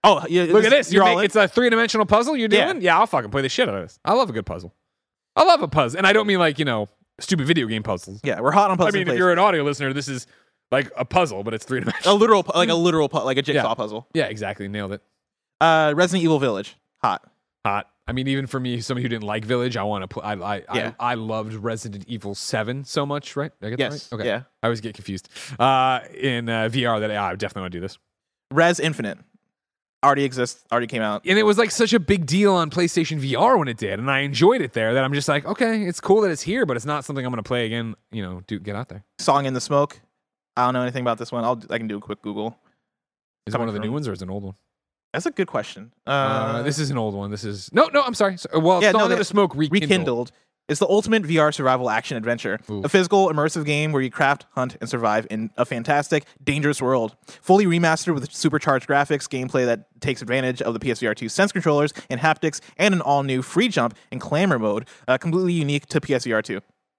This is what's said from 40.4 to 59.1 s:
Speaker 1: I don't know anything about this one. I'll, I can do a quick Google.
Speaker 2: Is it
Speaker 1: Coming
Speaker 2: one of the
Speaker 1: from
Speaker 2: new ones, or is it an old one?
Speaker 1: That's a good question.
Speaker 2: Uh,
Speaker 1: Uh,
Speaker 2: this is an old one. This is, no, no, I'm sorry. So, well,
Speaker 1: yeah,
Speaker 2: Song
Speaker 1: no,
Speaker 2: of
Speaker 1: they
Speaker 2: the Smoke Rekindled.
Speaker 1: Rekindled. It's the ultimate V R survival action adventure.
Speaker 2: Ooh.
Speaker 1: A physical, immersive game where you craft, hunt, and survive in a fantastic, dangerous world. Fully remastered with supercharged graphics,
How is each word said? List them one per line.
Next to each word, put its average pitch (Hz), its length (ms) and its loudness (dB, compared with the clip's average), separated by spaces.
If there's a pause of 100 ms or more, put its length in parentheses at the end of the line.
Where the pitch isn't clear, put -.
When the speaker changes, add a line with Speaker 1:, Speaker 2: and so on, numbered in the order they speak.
Speaker 1:
I 123 80 2
don't 127 100 0
know 127 80 -2
anything 123 200 -6
about 117 160 -2
this 120 140 -10
one. 120 100 -4
I'll, 117 180 -2 (100)
I 117 80 -2
can 113 100 -6
do 104 80 -6
a 104 40 -8
quick 104 220 -12
Google. 107 340 -8 (920)
Speaker 2:
Is 104 60 -8
it - 20 0
Speaker 1:
Coming 117 60 0
Speaker 2:
one 117 80 -4
of 104 40 -8
the 104 60 -6
Speaker 1:
from 107 80 -6
Speaker 2:
new 117 40 -4
ones, 147 140 -6
or 107 60 -6
is 90 100 -10
it 92 40 -12
an 92 40 -12
old 101 140 -10
one? 95 100 -14 (580)
Speaker 1:
That's 175 140 -4
a 330 40 -2
good 185 160 -4
question. 107 460 -8 (140)
Speaker 2:
Uh, - 40 -6
Speaker 1:
Uh, 135 520 -2
Speaker 2:
this 143 160 -4
is 143 120 -4
an 135 80 -4
old 107 160 -4
one. 101 160 -8
This 104 140 -10
is, 101 280 -10
no, 311 200 4
no, 285 100 2
I'm 247 120 -4
sorry. 196 220 0
So, - 220 -2
well, 175 240 4
Speaker 1:
yeah, 208 100 6
Speaker 2:
Song 220 80 4
Speaker 1:
no, 208 40 4
Speaker 2:
of - 60 2
Speaker 1:
they - 60 2
Speaker 2:
the 208 80 0
Smoke 190 300 2
Rekindled. 156 360 0
Speaker 1:
Rekindled. 135 420 0 (360)
It's 147 120 -2
the 185 80 2
ultimate 208 360 2
V 160 140 0
R 151 140 4
survival 127 360 2
action 113 280 -2
adventure. 110 420 -4 (100)
Speaker 2:
Ooh. 104 140 -6
Speaker 1:
A 147 60 -2
physical, 190 400 4
immersive 151 360 -2
game 151 280 -2
where 139 100 0
you 127 80 -4
craft, 139 400 0
hunt, 127 300 -4
and 117 100 -10
survive 113 400 0
in 110 260 -6
a 123 80 0
fantastic, 147 600 -2 (180)
dangerous 147 400 -2
world. 123 340 0 (240)
Fully 196 260 4
remastered 170 480 0
with 135 180 -6
supercharged 147 560 0
graphics, 143 400 0